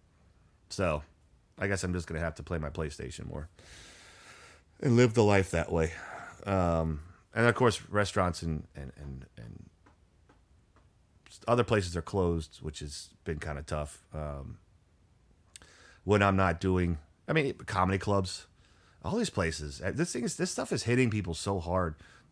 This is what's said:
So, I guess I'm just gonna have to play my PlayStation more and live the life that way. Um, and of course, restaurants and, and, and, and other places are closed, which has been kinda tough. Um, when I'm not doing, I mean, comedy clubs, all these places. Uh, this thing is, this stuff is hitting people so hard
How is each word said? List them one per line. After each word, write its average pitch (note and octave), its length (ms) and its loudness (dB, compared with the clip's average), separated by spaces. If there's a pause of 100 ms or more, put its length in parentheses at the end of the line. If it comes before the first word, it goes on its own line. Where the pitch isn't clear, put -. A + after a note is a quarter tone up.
(720)
So, D#2 320 0 (560)
I G2+ 80 -2
guess G2 160 -2
I'm F2+ 100 -2
just F2 140 -4
gonna D#2+ 140 -4
have E2 140 -4
to - 80 -12
play E2+ 140 -4
my D2 140 -4
PlayStation D2+ 560 -8
more D#2+ 220 -10 (1300)
and B2 140 4
live A#2+ 180 8
the A2+ 100 6
life G2+ 280 6
that E2 200 0
way. D#2+ 200 2 (560)
Um, E2 540 2 (340)
and A2+ 100 4
of A#2 80 6
course, A#2 260 2 (100)
restaurants G2 520 0
and, E2 220 -4 (120)
and, C2+ 240 -12
and, C2+ 260 -12 (120)
and A1+ 320 -18 (1800)
other A#2+ 160 4
places F2+ 320 2
are E2 60 0
closed, E2+ 600 0
which D2+ 180 -8
has C#2+ 300 -12 (140)
been D#2 160 -6
kinda D2+ 240 -8
tough. D2+ 400 -6 (100)
Um, D2 440 -8 (1500)
when G2+ 180 6
I'm G2 140 6
not F2+ 240 4
doing, F2+ 380 2 (300)
I - 60 -2
mean, C#3+ 200 0 (120)
comedy F#2+ 320 2
clubs, G2 480 -2 (580)
all E3+ 140 -4
these A#3 120 -2
places. D2+ 540 -4
Uh, F#2 100 -2
this E3 180 -2
thing B3 120 -4
is, G3+ 140 -4
this F#3 140 -2
stuff - 200 -6
is D#3 120 -2
hitting B2 260 4
people F#2 240 -2
so G2 260 -2
hard E2+ 360 0 (360)